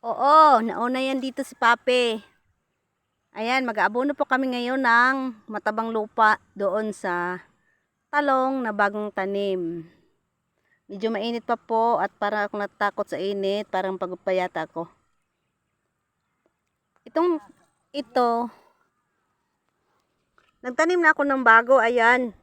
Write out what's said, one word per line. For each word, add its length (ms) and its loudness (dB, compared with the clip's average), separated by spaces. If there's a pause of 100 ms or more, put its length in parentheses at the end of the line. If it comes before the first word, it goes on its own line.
Oo, 640 6
nauna 400 -4
yan 160 -2
dito 240 -6
si 80 -16
Papi. 640 0 (1200)
Ayan, 320 -2
mag-aabono 480 0
po 80 -2
kami 240 -2
ngayon 320 -4
ng 640 2
matabang 480 -6
lupa 480 0 (160)
doon 400 -4
sa 480 -6 (640)
talong 560 0
na 80 -4
bagong 400 -2
tanim. 720 -4 (1040)
Medyo 240 -8
mainit 320 -6
pa 80 0
po 480 0
at 160 -4
para 240 -4
akong 160 -6
natakot 480 -4
sa 80 -10
init, 560 -4
parang 240 -4
pagod 240 -8
pa 160 -2
yata 320 -4
ako. 240 -10 (2250)
Itong, 320 0 (560)
ito, 560 -2 (2250)
nagtanim 320 0
na 160 4
ako 80 -2
ng 240 0
bago, 320 6
ayan. 640 2